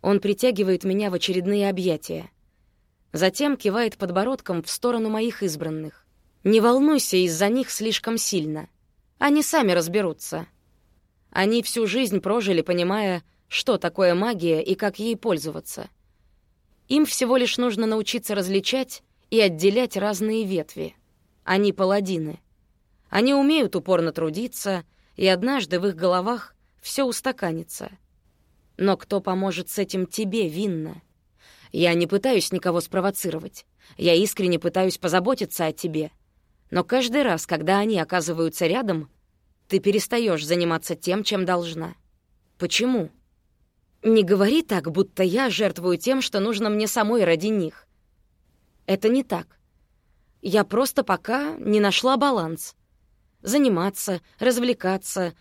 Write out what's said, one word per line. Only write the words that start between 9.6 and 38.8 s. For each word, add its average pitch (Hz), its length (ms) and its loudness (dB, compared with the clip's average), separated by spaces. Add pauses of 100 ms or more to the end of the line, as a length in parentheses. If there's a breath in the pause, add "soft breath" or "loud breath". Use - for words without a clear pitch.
разберутся. 170 720 -2 (840)
Они 220 320 2
всю 226 240 -2
жизнь 208 340 0
прожили, 196 400 0
понимая, 180 640 0 (240)
что - 300 0
такое 175 360 2
магия 175 460 0
и 185 140 -2
как 196 240 -4
ей 220 180 -2
пользоваться. 160 720 -6 (1000)
Им 294 180 4
всего 254 300 2
лишь 247 200 0
нужно 233 300 0
научиться 220 480 -2
различать 196 680 -2 (280)
и 226 100 4
отделять 196 560 2
разные 214 480 -2
ветви. 165 520 -6 (480)
Они 196 280 2
паладины. 185 680 -2 (720)
Они 247 220 2
умеют 277 440 2
упорно 170 360 0
трудиться, 180 720 -6 (300)
и 190 140 0
однажды 185 500 0
в 190 80 -2
их 190 80 -2
головах 185 640 -2 (240)
всё - 240 -4
устаканится. 185 840 -6 (880)
Но 190 200 2
кто 202 240 -4
поможет 185 500 -4
с - 80 -6
этим 190 280 -4
тебе, 202 420 -2
Винна? 165 520 -6 (680 soft breath)
Я 170 240 2
не 170 140 0
пытаюсь 202 420 0
никого 175 300 -2
спровоцировать. 180 880 -4 (300 soft breath)
Я 170 180 4
искренне 180 440 2
пытаюсь 185 400 0
позаботиться 180 680 -2
о 156 60 -2
тебе. 156 380 -6 (600)
Но 180 120 0
каждый 254 400 0
раз, 180 240 0
когда 170 320 0
они 208 220 0
оказываются 165 640 -2
рядом, 180 440 -2 (580)